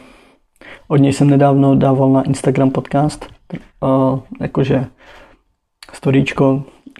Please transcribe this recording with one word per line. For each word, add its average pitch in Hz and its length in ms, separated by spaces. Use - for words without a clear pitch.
od - 80
něj 139 160
jsem 143 180
nedávno 139 460
dával 135 360
na 135 100
Instagram 135 480
podcast, 143 560
eh, - 40
jakože - 460
storíčko, 135 680